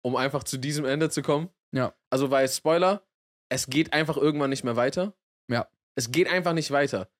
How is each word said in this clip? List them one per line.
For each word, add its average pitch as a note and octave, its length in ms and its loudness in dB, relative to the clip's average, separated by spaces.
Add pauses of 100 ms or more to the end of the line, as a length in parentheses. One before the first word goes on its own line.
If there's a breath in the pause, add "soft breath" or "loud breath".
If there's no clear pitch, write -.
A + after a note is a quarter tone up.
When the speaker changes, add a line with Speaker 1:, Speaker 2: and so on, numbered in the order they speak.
Speaker 1:
um B2 140 -2
einfach C3+ 260 -2
zu - 160 -8
diesem D3 280 -4
Ende D3+ 240 0
zu D3 120 -4
kommen. D#3 260 -2 (240)
Speaker 2:
Ja. G#2+ 220 -2 (160)
Speaker 1:
Also, C3+ 220 2
weil, C3+ 160 4
Spoiler, F3 580 0 (420)
es - 200 -4
geht D3 240 0
einfach D#3 240 0
irgendwann D3 340 2
nicht C3+ 140 -4
mehr A#2+ 100 -2
weiter. C#3 400 0 (340)
Speaker 2:
Ja. A#2 200 0 (280)
Speaker 1:
Es A#2+ 140 -4
geht E3 180 2
einfach F3 240 0
nicht D#3 200 -2
weiter. C#3 360 0 (120)